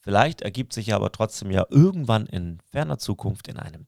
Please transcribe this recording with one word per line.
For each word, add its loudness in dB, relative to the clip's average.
Vielleicht 2
ergibt -6
sich -2
aber 0
trotzdem -4
ja 2
irgendwann 4
in -6
ferner -4
Zukunft -6
in -12
einem -14